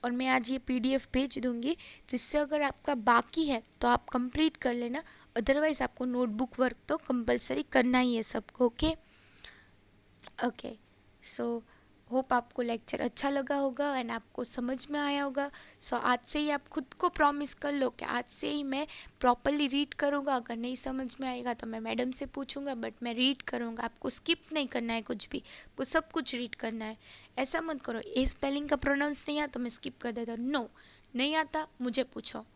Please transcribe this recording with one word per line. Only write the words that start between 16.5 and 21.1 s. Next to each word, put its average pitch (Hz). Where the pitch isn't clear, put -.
आप 285
खुद -
को -
प्रॉमिस 285
कर 285
लो 269
कि -
आज 240
से -
ही 294
मैं 277
प्रॉपरली 277
रीड 277
करूँगा, 285
अगर 240
नहीं 247
समझ 262